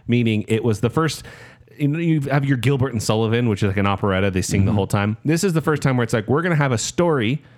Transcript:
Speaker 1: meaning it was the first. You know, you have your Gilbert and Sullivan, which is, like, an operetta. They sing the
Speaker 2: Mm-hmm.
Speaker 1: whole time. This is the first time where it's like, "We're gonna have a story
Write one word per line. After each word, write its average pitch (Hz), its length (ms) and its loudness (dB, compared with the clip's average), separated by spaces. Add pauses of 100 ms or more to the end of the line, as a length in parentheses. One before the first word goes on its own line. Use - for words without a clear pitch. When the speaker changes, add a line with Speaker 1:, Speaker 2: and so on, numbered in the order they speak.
Speaker 1:
meaning 113 400 0
it 110 160 0
was 110 180 0
the 117 80 0
first. 156 340 -2 (560)
You 147 80 0
know, 147 100 -2
you 160 240 0
have 139 240 0
your 135 120 0
Gilbert 131 360 0
and 107 80 -4
Sullivan, 113 480 0
which 104 140 0
is, 104 60 2
like, 95 80 -4
an 101 100 2
operetta. 98 420 0
They 92 140 0
sing 98 220 0
the 95 60 2
Speaker 2:
Mm-hmm. 101 60 0
Speaker 1:
whole 95 100 0
time. 104 380 -2
This 165 180 0
is 190 100 2
the 160 80 0
first 151 200 0
time 131 160 2
where 120 60 0
it's 113 100 -2
like, 107 140 -2
"We're 143 160 2
gonna 175 120 0
have 143 160 2
a 113 60 2
story 143 640 0 (160)